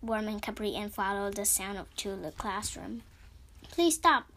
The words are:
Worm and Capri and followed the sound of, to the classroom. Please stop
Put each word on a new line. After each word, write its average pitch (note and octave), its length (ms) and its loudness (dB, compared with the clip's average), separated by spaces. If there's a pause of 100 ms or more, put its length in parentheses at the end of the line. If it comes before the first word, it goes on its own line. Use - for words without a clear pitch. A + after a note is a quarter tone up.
Worm A3 260 -2
and G#3+ 140 -4
Capri G#3+ 340 -2
and G#3 180 -4
followed G3+ 420 0
the G3+ 100 -2
sound G3+ 320 0
of, - 200 -10
to G3 180 -4
the F3 160 -8
classroom. G#3 720 -6 (680)
Please E4+ 260 4
stop D4 420 6